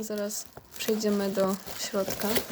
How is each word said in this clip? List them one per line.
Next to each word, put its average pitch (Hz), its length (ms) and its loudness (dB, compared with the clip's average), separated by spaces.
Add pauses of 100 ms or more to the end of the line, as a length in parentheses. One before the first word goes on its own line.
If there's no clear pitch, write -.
zaraz 208 440 -4 (320)
przejdziemy 208 520 2
do 196 260 4 (240)
środka, - 480 -2 (240)